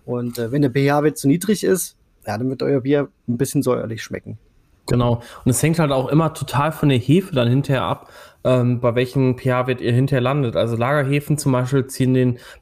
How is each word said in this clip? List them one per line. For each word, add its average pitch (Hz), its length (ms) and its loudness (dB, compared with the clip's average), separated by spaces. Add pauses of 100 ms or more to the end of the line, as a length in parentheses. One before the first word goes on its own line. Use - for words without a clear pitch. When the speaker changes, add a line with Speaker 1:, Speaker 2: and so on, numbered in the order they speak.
Speaker 1:
Und, 120 340 -6
äh, 117 120 -4
wenn 143 120 2
der 139 80 2
P-H-Wert 143 480 2
zu - 100 0
niedrig 180 340 2
ist, 185 340 0 (300)
ja, 104 120 -4
dann 127 100 -4
wird 127 140 -6
euer 135 180 0
Bier 143 280 0 (200)
ein 120 80 0
bisschen 135 260 -2
säuerlich 117 400 -2
schmecken. - 360 -12 (500)
Speaker 2:
Genau. 120 340 0 (220)
Und 135 60 2
es 123 120 0
hängt 160 160 2
halt 151 140 2
auch 131 160 -2
immer 156 260 2
total 143 380 -4
von 151 160 0
der 135 100 4
Hefe 180 380 0
dann 120 120 2
hinterher 131 360 0
ab, 110 260 -6 (320)
ähm, 123 380 2
bei 120 160 0
welchem 127 400 2
P-H-Wert 127 440 -2
ihr 117 120 0
hinterher 131 280 2
landet. 127 360 0
Also 113 180 0
Lagerhefen 143 640 0
zum 139 140 0
Beispiel 127 340 0
ziehen 127 280 0
den 127 240 2 (240)